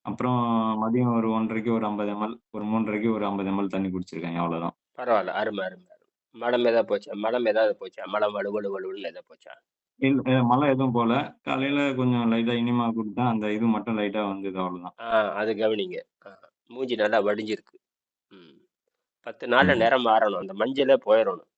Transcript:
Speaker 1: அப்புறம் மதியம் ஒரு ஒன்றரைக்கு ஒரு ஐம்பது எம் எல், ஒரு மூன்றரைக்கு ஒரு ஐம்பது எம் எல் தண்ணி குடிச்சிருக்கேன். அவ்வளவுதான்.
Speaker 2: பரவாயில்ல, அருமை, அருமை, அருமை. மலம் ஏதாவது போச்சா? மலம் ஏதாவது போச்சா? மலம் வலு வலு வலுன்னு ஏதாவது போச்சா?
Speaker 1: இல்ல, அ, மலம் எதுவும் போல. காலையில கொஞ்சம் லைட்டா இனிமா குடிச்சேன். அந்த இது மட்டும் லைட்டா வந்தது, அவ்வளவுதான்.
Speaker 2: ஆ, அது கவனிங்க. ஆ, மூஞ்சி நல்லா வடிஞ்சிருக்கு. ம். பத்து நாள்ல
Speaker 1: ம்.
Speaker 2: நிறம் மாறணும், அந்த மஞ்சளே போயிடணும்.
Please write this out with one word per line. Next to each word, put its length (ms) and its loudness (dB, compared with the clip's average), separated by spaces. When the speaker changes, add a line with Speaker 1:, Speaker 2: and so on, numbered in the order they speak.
Speaker 1:
அப்புறம் 340 -2
மதியம் 340 2
ஒரு 140 0
ஒன்றரைக்கு 440 -2
ஒரு 120 0
ஐம்பது 240 -2
எம் 120 -4
எல், 140 -6
ஒரு 140 -10
மூன்றரைக்கு 480 0
ஒரு 140 -2
ஐம்பது 220 -2
எம் 120 -2
எல் 60 -2
தண்ணி 220 -2
குடிச்சிருக்கேன். 480 -6
அவ்வளவுதான். 400 -4
Speaker 2:
பரவாயில்ல, 300 0
அருமை, 380 -4
அருமை, 240 -12
அருமை. 200 -20
மலம் 340 0
ஏதாவது 320 2
போச்சா? 180 -6
மலம் 320 0
ஏதாவது 400 2
போச்சா? 180 -14
மலம் 280 0
வலு 180 -4
வலு 300 -4
வலுன்னு 260 -10
ஏதாவது 220 -14
போச்சா? 240 -20
Speaker 1:
இல்ல, 420 2
அ, 40 4
மலம் 260 4
எதுவும் 240 2
போல. 500 0
காலையில 520 0
கொஞ்சம் 380 2
லைட்டா 240 0
இனிமா 340 0
குடிச்சேன். 380 -2
அந்த 240 -2
இது 140 0
மட்டும் 320 0
லைட்டா 300 -2
வந்தது, 300 -6
அவ்வளவுதான். 400 -6
Speaker 2:
ஆ, 340 0
அது 220 -2
கவனிங்க. 480 -2
ஆ, 240 -20
மூஞ்சி 280 -6
நல்லா 280 2
வடிஞ்சிருக்கு. 560 -4
ம். 280 -20
பத்து 260 -12
நாள்ல 280 6
Speaker 1:
ம். 40 0
Speaker 2:
நிறம் 280 4
மாறணும், 400 2
அந்த 60 -12
மஞ்சளே 440 2
போயிடணும். 520 2